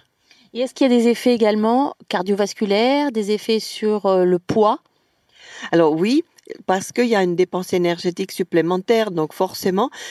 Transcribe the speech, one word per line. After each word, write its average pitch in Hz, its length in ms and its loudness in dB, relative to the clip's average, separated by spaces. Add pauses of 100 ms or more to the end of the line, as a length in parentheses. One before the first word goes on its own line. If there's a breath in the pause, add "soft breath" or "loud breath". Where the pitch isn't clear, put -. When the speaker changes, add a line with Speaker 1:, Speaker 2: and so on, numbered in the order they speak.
(520 soft breath)
Speaker 1:
Et 226 100 -6
est-ce 254 120 -6
qu'il 269 160 2
y - 20 4
a 247 40 4
des 233 100 4
effets 240 280 2
également 220 600 0 (140)
cardiovasculaires, 208 1040 0
des 214 180 -4
effets 214 300 -2
sur, 214 460 -4
euh, 185 180 4
le 180 160 2
poids ? 220 400 0 (880 loud breath)
Speaker 2:
Alors 165 220 4
oui, 220 320 0 (420)
parce 190 240 -2
qu'il 247 160 0
y 226 80 0
a 196 80 2
une 180 140 0
dépense 180 360 -2
énergétique 175 600 -2
supplémentaire, 185 800 0
donc 156 200 -4
forcément, 190 560 -2 (220 loud breath)